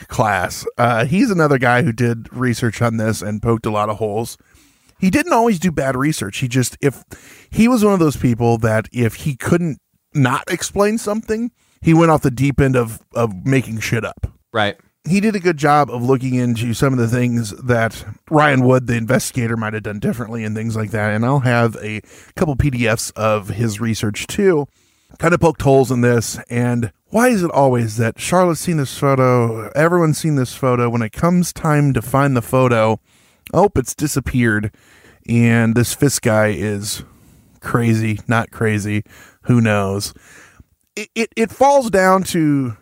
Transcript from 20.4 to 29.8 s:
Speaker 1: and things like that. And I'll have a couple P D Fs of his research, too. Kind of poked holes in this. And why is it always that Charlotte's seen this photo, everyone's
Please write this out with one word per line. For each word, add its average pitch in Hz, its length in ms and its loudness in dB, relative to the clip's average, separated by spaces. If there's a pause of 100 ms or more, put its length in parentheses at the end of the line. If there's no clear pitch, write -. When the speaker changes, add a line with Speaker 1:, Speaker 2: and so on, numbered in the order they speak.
Speaker 1:
and 107 120 -4
things 110 200 -4
like 107 160 -4
that. 107 220 -2
And 113 120 0
I'll 139 140 2
have 120 380 2
a 107 240 -10 (340)
couple 143 220 0
P 147 120 2
D 120 180 -2
Fs 110 240 -2
of 107 380 -2
his 107 300 -4
research, 110 480 -4
too. 175 400 0 (500)
Kind 165 160 2
of - 60 0
poked 160 220 2
holes 135 300 4
in 123 100 0
this. 120 360 0 (120)
And 120 420 -2 (160)
why 240 220 2
is 214 120 2
it 165 80 0
always 120 480 2
that 113 220 -2
Charlotte's 175 400 0
seen 170 180 -2
this 135 200 -4
photo, 123 760 2
everyone's 160 480 2